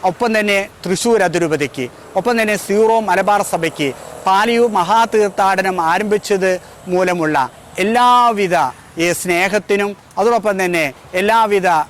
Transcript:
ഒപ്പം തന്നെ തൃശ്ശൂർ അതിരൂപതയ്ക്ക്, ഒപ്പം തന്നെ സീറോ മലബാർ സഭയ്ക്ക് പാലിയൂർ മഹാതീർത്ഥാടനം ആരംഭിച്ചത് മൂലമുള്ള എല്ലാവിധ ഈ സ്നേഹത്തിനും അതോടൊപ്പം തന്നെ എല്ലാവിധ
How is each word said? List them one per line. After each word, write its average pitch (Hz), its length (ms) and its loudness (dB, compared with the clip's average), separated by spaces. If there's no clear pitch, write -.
ഒപ്പം 233 280 -2
തന്നെ 202 200 0
തൃശ്ശൂർ 202 440 0
അതിരൂപതയ്ക്ക്, 151 580 -2
ഒപ്പം 233 220 -2
തന്നെ 208 160 0
സീറോ 220 300 2
മലബാർ 190 340 0
സഭയ്ക്ക് 160 360 -2
പാലിയൂർ 226 520 2
മഹാതീർത്ഥാടനം 196 1000 0
ആരംഭിച്ചത് 196 600 0
മൂലമുള്ള 175 440 0
എല്ലാവിധ 233 720 2
ഈ 170 40 2
സ്നേഹത്തിനും 196 680 -2
അതോടൊപ്പം 208 460 0
തന്നെ 175 220 0
എല്ലാവിധ 208 480 2